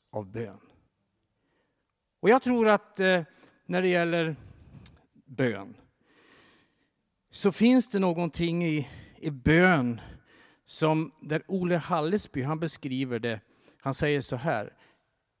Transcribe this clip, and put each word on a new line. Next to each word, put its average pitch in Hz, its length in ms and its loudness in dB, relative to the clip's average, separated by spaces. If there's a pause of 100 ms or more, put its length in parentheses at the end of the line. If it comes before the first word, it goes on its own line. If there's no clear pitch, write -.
av 101 220 -10
bön. 104 280 -12 (1600)
Och 180 100 2
jag 254 140 6
tror 240 240 2
att, - 320 0
eh, 185 240 2 (420)
när 180 160 -2
det 185 60 0
gäller 170 480 0 (920)
bön 113 520 -4 (1500)
så - 220 -2
finns 240 360 4
det 202 120 -4
någonting 170 680 -2
i, 156 240 -2 (260)
i 160 160 -6
bön 143 720 4 (600)
som, 156 480 -2 (100)
där 151 260 -6
Ole 180 300 -2
Hallesby, 165 640 -4
han 156 180 -4
beskriver 131 600 -6
det. 113 220 -6 (360)
Han 135 160 -6
säger 147 280 -2
så - 140 -6
här, 120 420 -6 (640)